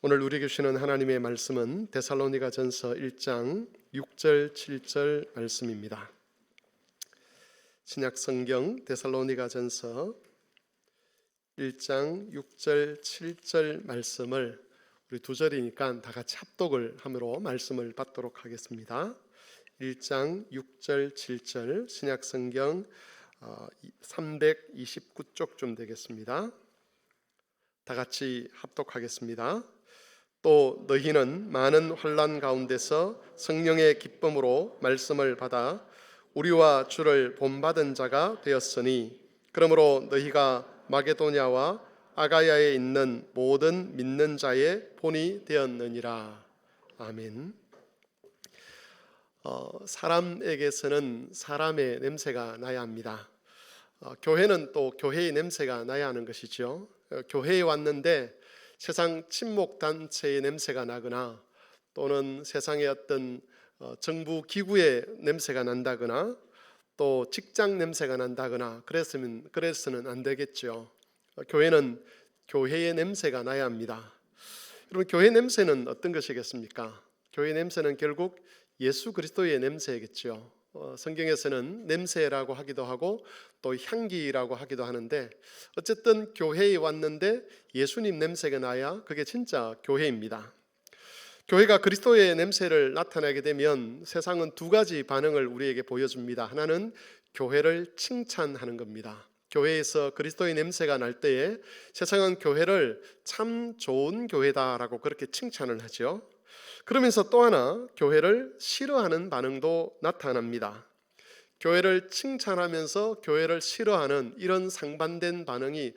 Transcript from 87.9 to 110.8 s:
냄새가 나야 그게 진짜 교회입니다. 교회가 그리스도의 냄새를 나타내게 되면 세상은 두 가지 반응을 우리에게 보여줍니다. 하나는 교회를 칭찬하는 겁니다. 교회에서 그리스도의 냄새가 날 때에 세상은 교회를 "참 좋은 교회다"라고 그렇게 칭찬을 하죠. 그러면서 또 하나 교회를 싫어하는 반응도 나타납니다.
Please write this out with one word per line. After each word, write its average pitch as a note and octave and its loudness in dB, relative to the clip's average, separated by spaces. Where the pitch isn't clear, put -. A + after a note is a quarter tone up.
냄새가 D#3 -2
나야 C3 -4
그게 D3+ -6
진짜 A#2+ -4
교회입니다. A2+ -2
교회가 G3+ 10
그리스도의 G3+ 6
냄새를 E3 4
나타내게 D3+ -2
되면 C#3 0
세상은 E3+ -4
두 E3 -10
가지 F3 4
반응을 C#3 2
우리에게 B2+ -4
보여줍니다. B2 -4
하나는 D#3+ -2
교회를 D#3 2
칭찬하는 C#3+ -6
겁니다. G#2+ -14
교회에서 D3+ 2
그리스도의 D#3+ -2
냄새가 D#3 0
날 A#2+ -6
때에 D3+ 2
세상은 F#3+ 2
교회를 D#3 2
"참 A#3 -6
좋은 D#3 -2
교회다"라고 C3 0
그렇게 C#3+ -6
칭찬을 B2 -6
하죠. B2+ -6
그러면서 A#3+ 4
또 A#3+ 8
하나 G3+ 4
교회를 F3 4
싫어하는 G3 0
반응도 C#3 -2
나타납니다. A#2 -4